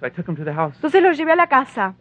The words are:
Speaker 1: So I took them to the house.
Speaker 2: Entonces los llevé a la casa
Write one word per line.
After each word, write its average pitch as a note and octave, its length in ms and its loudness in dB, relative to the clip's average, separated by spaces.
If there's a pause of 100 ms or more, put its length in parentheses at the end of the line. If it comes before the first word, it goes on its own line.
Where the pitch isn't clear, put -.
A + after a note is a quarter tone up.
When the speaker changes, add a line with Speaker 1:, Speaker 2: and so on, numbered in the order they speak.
Speaker 1:
So B2+ 60 -8
I B2+ 40 -4
took F3 160 -10
them E3+ 100 -6
to D3+ 80 -10
the D3+ 80 -6
house. D3+ 240 -4
Speaker 2:
Entonces E4+ 260 2
los F4 140 4
llevé D#4+ 160 0
a E4 40 4
la E4+ 100 4
casa B3+ 540 0